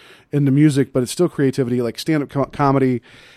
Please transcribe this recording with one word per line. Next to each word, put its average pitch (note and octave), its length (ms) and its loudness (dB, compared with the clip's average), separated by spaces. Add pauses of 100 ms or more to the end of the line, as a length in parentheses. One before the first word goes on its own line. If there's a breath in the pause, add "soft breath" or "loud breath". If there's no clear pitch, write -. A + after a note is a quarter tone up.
(320 soft breath)
into C#3+ 200 0
music, C#3+ 420 2
but B2+ 100 0
it's A#2 80 -6
still F3 180 0
creativity, C3 520 -2
like A#2 180 -6
stand-up D#3 300 -2
co-, C3+ 160 -2
comedy. C3+ 560 0 (360 loud breath)